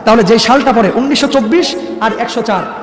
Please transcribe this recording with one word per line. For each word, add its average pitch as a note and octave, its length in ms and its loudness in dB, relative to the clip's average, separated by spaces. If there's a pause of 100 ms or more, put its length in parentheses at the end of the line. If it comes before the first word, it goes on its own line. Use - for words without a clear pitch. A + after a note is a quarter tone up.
তাহলে A3+ 180 4
যেই G#3+ 160 4
সালটা C4 340 2
পরে G#3 220 2
উনিশশো C4+ 320 0
চব্বিশ C4+ 480 0 (260)
আর A3 180 0
একশো A#3 240 -6
চার G3 200 -2 (200)